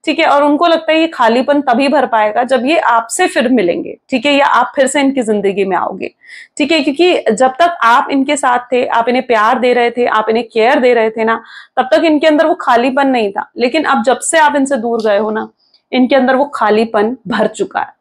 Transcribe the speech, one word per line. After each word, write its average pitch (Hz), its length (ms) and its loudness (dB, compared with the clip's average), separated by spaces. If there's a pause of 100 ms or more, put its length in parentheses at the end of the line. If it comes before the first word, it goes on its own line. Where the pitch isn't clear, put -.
ठीक 311 140 -2
है। 320 80 0
और 285 180 2
उनको 294 220 2
लगता 330 260 0
है 320 80 2
ये 330 60 2
खालीपन 269 540 0
तभी 277 280 0
भर 269 180 2
पाएगा 214 380 0
जब 254 220 -2
ये 320 120 0
आपसे 233 480 0
फिर 320 220 -2
मिलेंगे, 185 500 -2 (120)
ठीक 262 160 -2
है, 285 60 2
या 277 140 2
आप 240 300 0
फिर 262 100 2
से 285 140 -2
इनकी 269 220 0
जिंदगी 202 420 -2
में 190 120 -2
आओगे, - 380 -6 (440)
ठीक 294 140 0
है। 320 80 2
क्योंकि 320 380 2 (140)
जब 254 160 2
तक 339 340 0
आप 247 280 2
इनके 277 260 0
साथ 254 220 0 (140)
थे, 247 140 0
आप 233 220 -2
इन्हें 247 180 -2
प्यार 226 320 2
दे 247 140 0
रहे 240 180 2
थे, 240 160 -2
आप 220 240 0
इन्हें 226 220 -2
केयर 233 260 2
दे 247 160 2
रहे 220 160 2
थे 226 140 -4
ना, 226 180 -2 (340)
तब 247 160 0
तक 311 120 4
इनके 311 220 2
अंदर 311 200 4
वो 330 80 0
खालीपन 262 520 0
नहीं 233 260 0
था, - 240 -10
लेकिन 254 280 -2
अब 262 180 0
जब 247 160 0
से - 200 -2
आप 294 180 2
इनसे 269 200 0
दूर 233 260 -4
गए 208 160 2
हो 214 120 -2
ना, 220 180 -6 (440)
इनके 254 240 2
अंदर 262 180 2
वो 262 100 2
खालीपन 226 720 -2 (120)
भर 208 180 -2
चुका - 340 -6
है - 200 -8